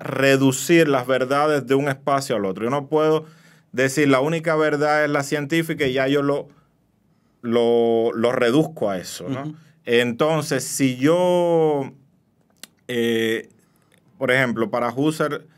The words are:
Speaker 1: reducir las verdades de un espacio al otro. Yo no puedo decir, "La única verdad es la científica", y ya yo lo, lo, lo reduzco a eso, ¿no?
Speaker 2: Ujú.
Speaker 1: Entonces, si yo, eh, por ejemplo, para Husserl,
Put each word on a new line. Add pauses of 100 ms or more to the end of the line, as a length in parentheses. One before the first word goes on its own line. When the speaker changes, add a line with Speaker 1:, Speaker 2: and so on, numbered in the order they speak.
Speaker 1:
reducir
las
verdades
de
un
espacio
al
otro.
Yo
no
puedo (460)
decir,
"La
única
verdad
es
la
científica",
y
ya
yo
lo, (920)
lo,
lo
reduzco
a
eso,
¿no?
Speaker 2:
Ujú. (300)
Speaker 1:
Entonces,
si
yo, (960)
eh, (680)
por
ejemplo,
para
Husserl, (100)